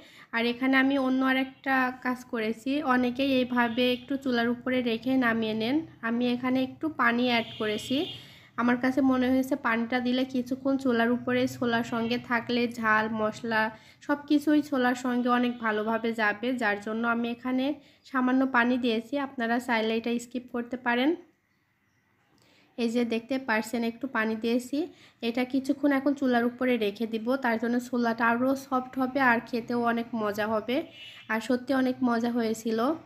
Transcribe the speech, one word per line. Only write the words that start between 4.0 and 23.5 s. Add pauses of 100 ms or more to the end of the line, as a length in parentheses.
চুলার
উপরে (120)
রেখে
নামিয়ে
নেন। (320)
আমি (100)
এখানে
একটু (140)
পানি
অ্যাড (100)
করেছি, (600)
আমার
কাছে (120)
মনে
হয়েছে (100)
পানিটা
দিলে (100)
কিছুক্ষণ
চুলার
উপরে (140)
ছোলার
সঙ্গে (120)
থাকলে (160)
ঝাল (140)
মশলা (420)
সব (100)
কিছুই
ছোলার
সঙ্গে
অনেক (100)
ভালোভাবে (120)
যাবে, (140)
যার
জন্য (120)
আমি
এখানে (400)
সামান্য (140)
পানি
দিয়েছি। (140)
আপনারা (120)
চাইলে
এটা (120)
স্কিপ
করতে
পারেন। (1700)
এই
যে (100)
দেখতে (120)
পারছেন (100)